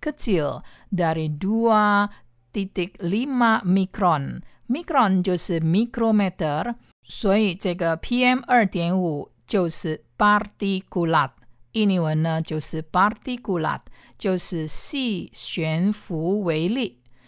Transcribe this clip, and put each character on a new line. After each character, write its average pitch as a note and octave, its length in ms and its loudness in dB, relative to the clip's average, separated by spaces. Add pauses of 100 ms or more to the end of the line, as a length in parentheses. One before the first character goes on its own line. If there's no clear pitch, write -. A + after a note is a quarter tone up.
kecil D#3 640 -2 (280)
dari D#3+ 460 0
dua G#3 720 2 (420)
titik F#3+ 460 -6
lima A3+ 640 2
mikron。 F3 800 0 (260)
Mikron A#3+ 540 2
就 F3+ 160 2
是 E3+ 220 0
micrometer， G3 1120 0 (300)
所 - 340 0
以 G#3 160 2
这 F3 220 -4
个 E3 220 0
P B3 280 0
M B3+ 220 2
二 A#3+ 180 4
点 E3+ 340 -2
五 D#3 300 -4 (160)
就 F3+ 240 0
是 - 340 -2 (140)
particulate， F#3+ 1120 0 (440)
印 G#3+ 160 2
尼 F#3 100 2
文 D#3 240 0
呢 E3 180 -2
就 D#3 160 -6
是 D#3 240 -2
particulate， G3 1000 -2 (360)
就 F#3 200 0
是 E3 280 0
细 A3+ 680 -2
悬 E3 580 -2
浮 F#3+ 520 -2
微 E3 260 0
粒， A#3+ 320 -4 (260)